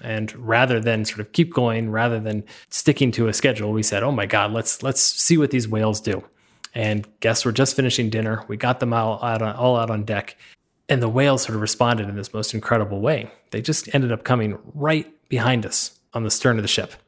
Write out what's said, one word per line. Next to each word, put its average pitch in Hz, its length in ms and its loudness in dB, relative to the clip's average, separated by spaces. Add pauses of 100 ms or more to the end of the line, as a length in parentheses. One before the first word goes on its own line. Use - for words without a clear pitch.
And 110 340 -6
rather 117 460 2
than 110 240 0
sort - 160 -6
of 104 120 -12
keep 165 200 2
going, 113 380 0
rather 113 280 0
than 107 240 -4 (280)
sticking 139 420 2
to 113 160 0
a 107 60 0
schedule, 110 380 0
we 110 100 0
said, 101 200 0
"Oh 139 100 0
my 107 120 -2
God, 101 260 2
let's, 113 320 -4
let's 135 200 0
see - 340 2
what 143 140 4
these 123 180 -2
whales 110 320 0
do." 98 240 -4 (500)
And 107 320 -2 (140)
guests 113 240 2
were 120 80 2
just 135 240 2
finishing 123 320 0
dinner. 110 400 -2
We 107 80 -6
got 123 240 0
them 120 140 0
all 110 280 0
out 113 200 -2
on, 107 140 -2
all 123 200 4
out 113 140 0
on 107 140 -2
deck. 104 340 -6 (500)
And 131 120 2
the 120 80 0
whales 131 340 2
sort 113 120 -4
of 107 60 -4
responded 110 480 0
in 101 80 -6
this 98 180 -10
most 107 180 -4
incredible 104 480 0
way. 113 300 -2 (220)
They 110 100 -4
just - 320 -2
ended 131 160 2
up 113 140 -2
coming 110 340 0 (160)
right 151 320 0 (220)
behind 120 360 0
us - 320 -6 (180)
on 117 100 -4
the 107 80 -2
stern 120 240 2
of 107 60 -2
the 104 60 -4
ship. - 260 -4 (140)